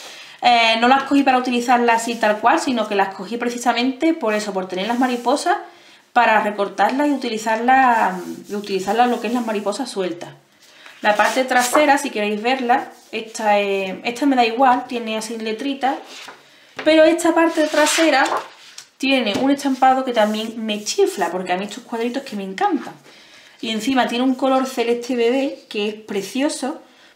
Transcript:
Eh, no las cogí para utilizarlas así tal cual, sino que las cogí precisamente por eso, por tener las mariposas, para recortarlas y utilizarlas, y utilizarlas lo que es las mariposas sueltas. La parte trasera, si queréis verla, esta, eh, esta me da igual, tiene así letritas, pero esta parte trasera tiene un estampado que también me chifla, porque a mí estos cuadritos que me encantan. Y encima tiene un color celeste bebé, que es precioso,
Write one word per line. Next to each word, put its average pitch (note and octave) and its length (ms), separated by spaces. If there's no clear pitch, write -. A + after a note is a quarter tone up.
Eh, A#3 380
no A#3+ 80
las C4+ 160
cogí C#4 200
para C4 140
utilizarlas A#3+ 680
así A#3 120
tal G#3 240
cual, C#4+ 200
sino A#3 280
que G#3 80
las F#3+ 180
cogí G3+ 240
precisamente B3 760
por A3 220
eso, G#3 180
por F#3 140
tener F#3 200
las B3 120
mariposas, B3+ 580
para A3 280
recortarlas G#3 680
y D4 40
utilizarlas, A#3 1040
y G3 80
utilizarlas G#3 540
lo A#3+ 100
que - 80
es A#3 60
las B3 120
mariposas G#3 440
sueltas. F3+ 400
La G#3+ 140
parte G#3+ 300
trasera, C4+ 520
si C#4 120
queréis G#3 320
verla, B3+ 500
esta, G#3+ 460
eh, G3 440
esta A#3+ 220
me C4+ 100
da A#3+ 100
igual, B3+ 400
tiene A3 320
así A3+ 200
letritas, B3+ 580
pero D#4 220
esta E4 280
parte D#4+ 340
trasera D4+ 580
tiene C4 420
un C4+ 100
estampado C4 540
que C4 80
también A3 540
me G#3 180
chifla, G3 480
porque F#3 220
a F3+ 40
mí G3 60
estos G#3 220
cuadritos A#3+ 380
que - 120
me G3 80
encantan. G#3+ 500
Y A3+ 80
encima A3 400
tiene A#3+ 160
un C4 100
color C4 300
celeste A#3+ 500
bebé, C4 440
que G#3 180
es G#3+ 60
precioso, B3+ 880